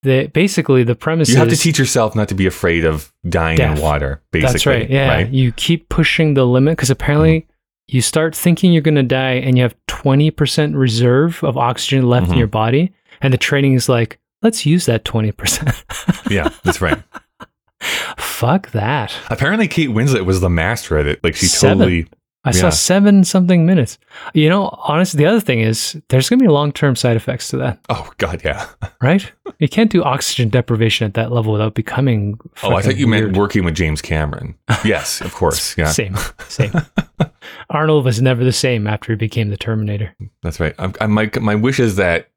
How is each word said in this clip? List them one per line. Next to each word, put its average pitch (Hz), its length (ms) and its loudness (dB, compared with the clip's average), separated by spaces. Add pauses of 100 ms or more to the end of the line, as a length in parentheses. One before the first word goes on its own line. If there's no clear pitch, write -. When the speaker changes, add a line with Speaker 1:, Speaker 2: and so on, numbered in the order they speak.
Speaker 1:
the, 135 260 0
basically, 156 540 2
the 117 120 2
premise 160 340 0
Speaker 2:
You 123 80 4
have 117 120 4
to 113 40 2
Speaker 1:
is - 100 0
Speaker 2:
teach 160 160 0
yourself 120 380 0
not 107 120 0
to 101 60 -4
be 92 120 0
afraid 85 400 0
of 78 260 -2 (160)
dying 82 300 0
Speaker 1:
death. 76 180 2
Speaker 2:
in 73 80 -2
water, 73 460 -2
basically. 101 240 0
Speaker 1:
That's - 120 0
right, 120 220 0
yeah. 135 200 2
Speaker 2:
Right? 110 200 0
Speaker 1:
You 131 240 0
keep - 380 -2
pushing 156 420 0
the 135 140 4
limit, 135 320 2
'cause 123 100 0
apparently 156 520 2
Speaker 2:
Mm-hmm. - 560 -10
Speaker 1:
you 127 40 2
start 160 340 -2
thinking 175 380 2
you're 165 80 4
gonna 147 220 2
die, 131 300 0 (120)
and 127 140 2
you 127 40 4
have 120 120 0 (140)
twenty 143 420 2
percent 151 440 0
reserve 131 680 2
of 139 140 -2
oxygen 131 500 0
left 123 160 2
in - 60 0
Speaker 2:
Mm-hmm. 127 80 2
Speaker 1:
your 117 100 2
body, 117 460 0 (260)
and 139 140 0
the 120 40 0
training 139 360 0
is 123 160 0
like, 117 280 0 (220)
"Let's 220 240 -2
use 170 220 2
that 117 180 0
twenty 110 280 -2
percent." - 380 -4 (360)
<laughs> - 240 -2
Speaker 2:
Yeah, 98 180 0 (160)
that's - 160 -2
right. 87 220 -2 (1120)
Speaker 1:
Fuck - 560 -2
that. 110 400 -2 (160)
Speaker 2:
Apparently, 185 400 0
Kate 156 220 -2
Winslet 113 340 2
was 92 160 2
the 90 100 2
master 82 480 0
at 73 80 0
it. 73 160 -4
Like, 82 140 0
she 92 100 -2
Speaker 1:
Seven. 135 320 2
Speaker 2:
totally 87 280 2 (380)
Speaker 1:
I 131 60 0
saw 92 160 2
Speaker 2:
Yeah. 85 40 4
Speaker 1:
seven 196 520 4
something 180 440 2
minutes. 165 320 0 (360)
You 151 140 4
know, 190 200 2 (140)
honestly, 165 360 0
the 147 80 4
other 220 120 4
thing 123 220 0
is 110 360 -2 (120)
there's 131 200 2
gonna 247 140 4
be 233 60 4
long-term 143 480 2
side 120 200 0
effects 123 340 -6
to 135 80 -4
that. 127 200 -4 (100)
Speaker 2:
Oh, - 300 -6
God, 87 260 -4
yeah. - 220 -6 (160)
<laughs> - 180 -12
Speaker 1:
Right? 160 300 2 (300)
You 147 80 0
can't 220 240 2
do 180 100 2
oxygen 131 460 -2
deprivation 113 580 0
at 98 80 -6
that 113 160 -2
level 113 220 -2
without 107 220 -2
becoming 110 640 -2 (260)
Speaker 2:
Oh, 95 60 0
I 85 40 2
thought 95 100 0
Speaker 1:
fucking 101 140 0
Speaker 2:
you 139 80 2
meant 110 200 2
Speaker 1:
weird. 95 100 0
Speaker 2:
working 101 280 2
with 85 120 -2
James 78 260 -2
Cameron. - 540 -6 (120)
Speaker 1:
<laughs> 113 160 -2
Speaker 2:
Yes, - 360 -2
of 87 140 -10
course. - 440 -2
Yeah. 80 80 0
Speaker 1:
Same, 95 300 -2 (320)
same. - 240 -4 (500)
Speaker 2:
<laughs> - 480 -10
Speaker 1:
Arnold 151 340 0
was 117 160 0
never 127 220 2
the 127 100 2
same 113 360 -2
after 107 240 -4
he 110 40 -2
became 107 340 -2
the 101 60 -6
Terminator. 104 560 -4 (300)
Speaker 2:
That's 80 160 -8
right. 80 200 -2
I'm, 95 220 -6
I'm, 107 120 0
my, 107 180 0 (100)
my 107 140 0
wish 120 240 0
is 113 180 2
that 87 400 0